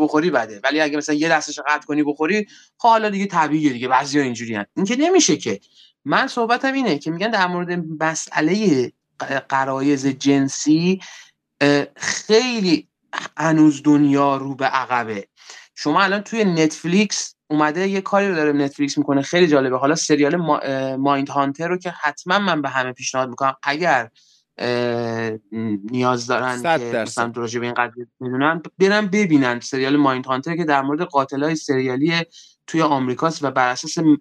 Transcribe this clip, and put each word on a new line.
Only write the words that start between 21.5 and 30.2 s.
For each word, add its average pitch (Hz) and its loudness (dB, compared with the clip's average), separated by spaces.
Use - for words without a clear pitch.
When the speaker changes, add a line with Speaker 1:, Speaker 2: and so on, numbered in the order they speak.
Speaker 1:
رو 180 -2
که 180 -8
حتماً 170 -2
من 175 0
به 139 -4
همه 127 -4
پیشنهاد 131 -4
می‌کنم 135 -2
اگر، 143 0
اه، 120 -2
نیاز 123 0
دارن 123 0
Speaker 2:
صد 156 0
Speaker 1:
که 120 -6
Speaker 2:
درصد. 113 -2
Speaker 1:
مثلاً 117 -4
راجع 117 -4
به 120 -4
این 120 -4
قضیه 120 -4
بدونن، 139 -2
برن 202 2
ببینن 156 2
سریال 135 -2
مایند 131 2